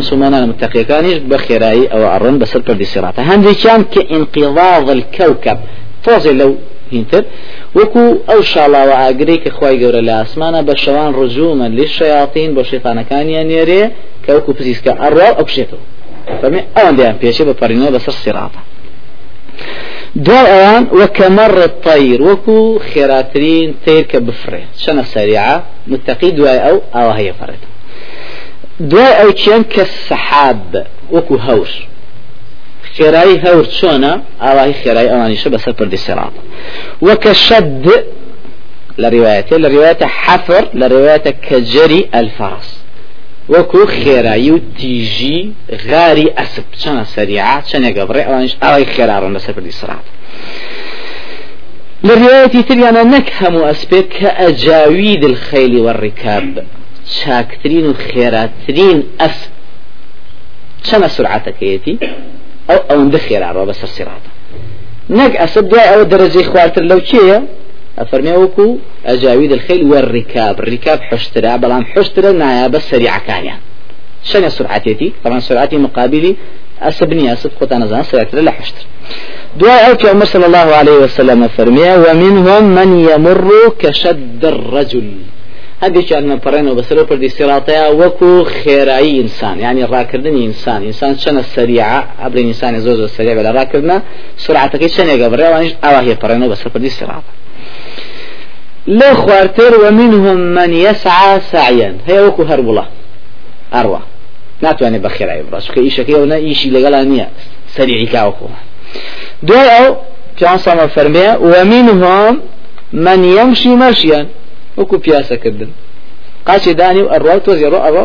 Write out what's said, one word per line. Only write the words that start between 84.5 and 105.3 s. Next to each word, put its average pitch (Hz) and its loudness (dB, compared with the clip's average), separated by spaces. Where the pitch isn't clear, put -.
الرجل.» 120 -4
هەندێکیان 175 0
مەپەڕێنەوە 139 -2
بەسەر 123 -2
پردی 135 -2
سیراتەیە 147 0
وەکو 180 4
خێرایی 139 2
ئینسان، 107 -4
یعنی 127 -2
ڕاکردنی 131 -2
ئینسان. 107 -4
ئینسان 139 -4
چەنە 147 0
سەریعە، 117 0
ئەبرێ 123 -4
ئینسانی 113 -4
زۆر 120 0
زۆر 107 -4
سەریع 113 0
بێ 110 0
لە 110 -2
ڕاکردنە، 147 0
سورعەتەکەی 151 0
چەندێکە 131 2
بڕێ، 120 0
ئەوانیش 165 0
ئاوا 139 4
هەیە 113 0
پەڕێنەوە 117 0
بەسەر - -6
پردی 123 -4
سیراتە. - -8
لە 277 6
خوارتر: 196 4
«ومنهم 208 4
من 175 2
يسعى 196 2
سعيا.» 123 2
هەیە 190 4
وەکو 190 2
هەر 139 0
بوڵە، 107 0
ئەڕوا. 113 -2
ناتوانێت 117 0
بە 98 -2
خێرایی 85 -4